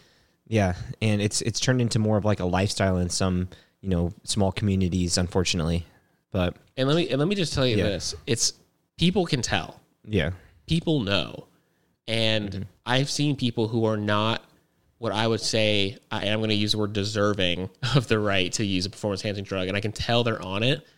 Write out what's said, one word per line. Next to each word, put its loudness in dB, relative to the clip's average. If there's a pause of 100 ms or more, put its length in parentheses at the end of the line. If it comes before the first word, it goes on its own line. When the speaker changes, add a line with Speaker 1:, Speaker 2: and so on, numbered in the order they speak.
(480)
Speaker 1:
Yeah, 2 (260)
and 2
it's, 0
it's -4
turned 2
into 0
more 2
of, 0
like, 2
a -2
lifestyle 2
in 0
some, 0 (320)
you -6
know, 0 (100)
small 0
communities, 0
unfortunately. 0 (460)
But 0 (220)
Speaker 2:
And 0
let 2
me, 0
and 0
let 2
me 0
just -2
tell 0
you 2
Speaker 1:
Yeah. 2
Speaker 2:
this. -4 (140)
It's, 0 (440)
people 2
can -2
tell. -4 (260)
Speaker 1:
Yeah. 0 (360)
Speaker 2:
People 0
know. -4 (600)
And 0
Speaker 1:
Mm-hmm. -8 (240)
Speaker 2:
I've 2
seen 0
people 0
who 0
are 0
not 0 (540)
what -4
I 2
would 2
say, 2 (140)
I, -4
and 0
I'm -2
gonna 2
use 0
the 2
word -2
deserving 0 (120)
<laughs> 0
of 2
the 4
right 0
to -2
use 0
a -6
performance-enhancing -4
drug, -4
and -4
I 0
can -4
tell 0
they're -2
on -6
it, 0 (120)